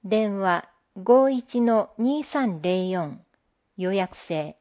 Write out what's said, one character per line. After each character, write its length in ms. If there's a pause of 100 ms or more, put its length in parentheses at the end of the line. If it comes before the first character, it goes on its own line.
電 340
話 320 (260)
五 360
一 300
の 360
二 260
三 380
零 300
四、 280 (580)
予 140
約 240
制。 460